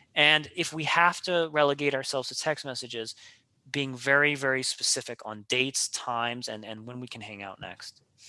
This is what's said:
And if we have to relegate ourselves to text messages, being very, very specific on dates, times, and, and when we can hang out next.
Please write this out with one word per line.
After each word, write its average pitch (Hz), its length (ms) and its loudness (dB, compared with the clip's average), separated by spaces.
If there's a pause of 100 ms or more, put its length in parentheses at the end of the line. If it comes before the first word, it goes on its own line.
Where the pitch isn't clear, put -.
(160)
And 151 400 6
if 170 180 -2
we 156 120 -4
have 170 380 4
to 170 280 2
relegate 143 420 4
ourselves 131 360 -4
to 123 60 -10
text - 300 -2
messages, 120 500 -8 (540)
being 135 260 -2
very, 139 400 4
very 131 280 0
specific - 640 -2
on 107 220 -10
dates, 131 420 0
times, 120 600 -4
and, 107 160 -10
and 110 200 -12
when 123 140 -12
we 127 80 -10
can 117 140 -12
hang 101 220 -12
out 95 180 -12
next. - 400 -14 (280)